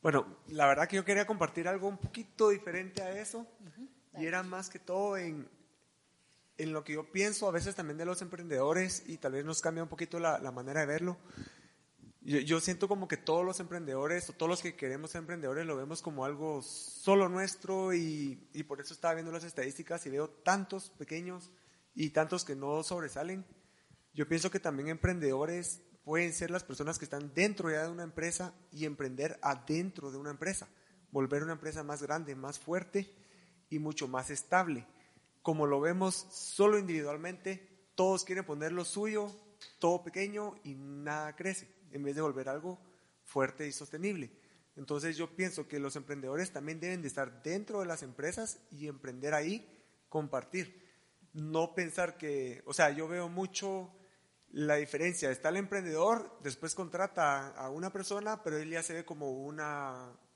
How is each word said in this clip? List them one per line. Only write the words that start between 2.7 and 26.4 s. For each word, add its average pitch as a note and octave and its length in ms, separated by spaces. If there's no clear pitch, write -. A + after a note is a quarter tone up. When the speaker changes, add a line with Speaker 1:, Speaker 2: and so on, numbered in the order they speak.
Speaker 1:
a F#3+ 180
eso, A3+ 280
Speaker 2:
Ujú. G#3+ 280
Speaker 1:
y D#3+ 60
era F3+ 160
más F#3 260
que - 100
todo G3 380
en, D#3+ 320
en D#3 160
lo D3+ 100
que D3+ 80
yo D#3 180
pienso G3+ 380
a F#3 40
veces F3+ 220
también D3+ 220
de E3 80
los F3+ 160
emprendedores, E3+ 840
y E3 100
tal C#3 160
vez C#3+ 140
nos D#3+ 160
cambia E3 200
un E3 60
poquito E3+ 320
la, E3 200
la C3+ 120
manera B2+ 280
de D3+ 60
verlo. E3+ 300
Yo, C#3+ 200
yo D#3 200
siento F3+ 260
como F#3+ 220
que D#3 80
todos E3+ 300
los F#3 140
emprendedores, E3 680
o C#3+ 60
todos E3 160
los F3 100
que F3 160
queremos C#3+ 360
ser E3+ 80
emprendedores, D#3+ 440
lo D#3+ 100
vemos C#3+ 280
como C#3 240
algo D3 340
solo - 680
nuestro, F#3+ 640
y, D3+ 580
y D3+ 120
por C#3+ 180
eso C#3 100
estaba E3 220
viendo E3 180
las E3 120
estadísticas D#3+ 600
y C#3+ 60
veo D3 180
tantos F#3+ 640
pequeños F3 600
y D#3 160
tantos D#3 340
que C#3 120
no C#3+ 260
sobresalen. F3 640
Yo D3 160
pienso E3 220
que G3 100
también D3 300
emprendedores E3 880
pueden E3 300
ser E3 160